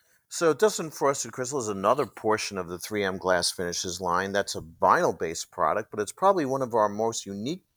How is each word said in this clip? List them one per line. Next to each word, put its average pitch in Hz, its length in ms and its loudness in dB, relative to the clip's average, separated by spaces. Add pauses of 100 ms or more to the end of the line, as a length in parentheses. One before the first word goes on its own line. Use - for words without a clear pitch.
(280)
So - 260 2
dusted 202 320 2
and 147 80 -12
frosted 139 380 -2
crystal 131 260 -4
is 113 100 -2
another 107 380 2
portion 107 520 -2
of 87 100 -6
the 87 100 -8
three 104 260 -4
M 95 140 -2
Glass 87 320 2
Finishes 87 500 -6
line. 92 320 0
That's 98 220 -2
a 98 60 -8
vinyl-based 92 920 2
product, 92 400 0
but 107 100 -6
it's 104 120 -4
probably 190 320 2
one 135 180 -2
of 117 120 -4
our 107 140 4
most 110 380 -2
unique 107 360 -6 (140)